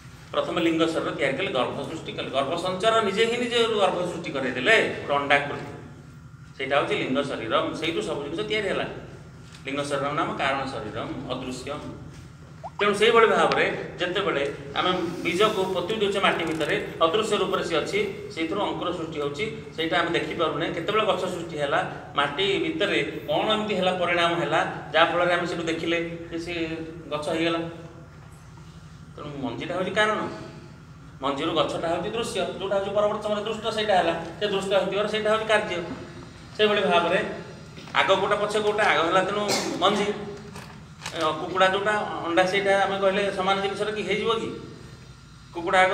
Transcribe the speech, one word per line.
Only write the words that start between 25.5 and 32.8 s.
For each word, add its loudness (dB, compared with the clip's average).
ଦେଖିଲେ 0
ଯେ -4
ସିଏ -4
ଗଛ -2
ହେଇଗଲା। 2
ତେଣୁ -12
ମଞ୍ଜିଟା -4
ହଉଛି -2
କାରଣ, 4
ମଞ୍ଜିରୁ 0
ଗଛଟା 0
ହଉଛି -2
ଦୃଶ୍ୟ, -4
ଯୋଉଟା -2
ହଉଛି 0